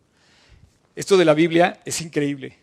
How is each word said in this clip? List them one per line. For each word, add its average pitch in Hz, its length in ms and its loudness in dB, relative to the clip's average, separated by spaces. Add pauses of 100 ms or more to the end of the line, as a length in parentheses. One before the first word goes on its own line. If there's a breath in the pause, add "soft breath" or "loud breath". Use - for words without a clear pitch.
(960 soft breath)
esto 185 220 -2
de 175 80 2
la 156 80 4
Biblia 165 500 0
es - 160 -8
increíble. 143 640 -8